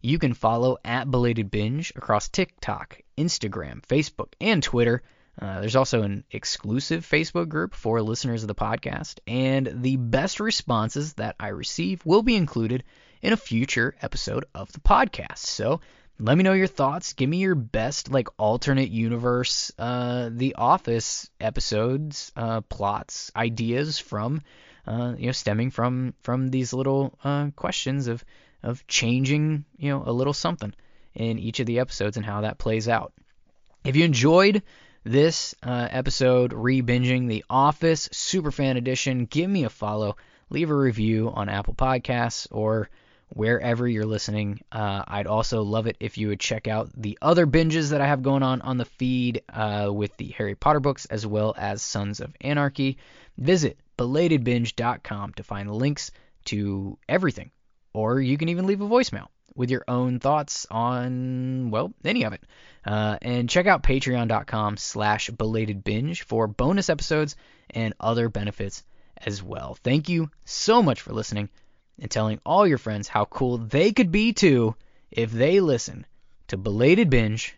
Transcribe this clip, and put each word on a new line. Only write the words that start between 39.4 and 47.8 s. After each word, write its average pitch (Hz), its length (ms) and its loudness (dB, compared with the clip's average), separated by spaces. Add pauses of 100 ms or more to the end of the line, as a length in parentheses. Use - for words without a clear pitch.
me 196 140 0
a 113 60 -2
follow, 104 480 -4 (320)
leave 160 200 -2
a 151 60 2
review 113 580 2
on 104 140 -4
Apple 101 280 -2
Podcasts 123 760 0
or 107 400 0 (400)
wherever 120 580 0
you're 107 180 0
listening. 107 560 -4 (100)
Uh, 101 360 -4
I'd 101 200 -4
also 110 360 0
love 110 240 -2
it 110 120 -4
if 107 180 -8
you 107 120 -2
would 101 100 -2
check - 280 -4
out 110 280 -4
the 107 260 -6
other 165 240 6
binges 156 460 2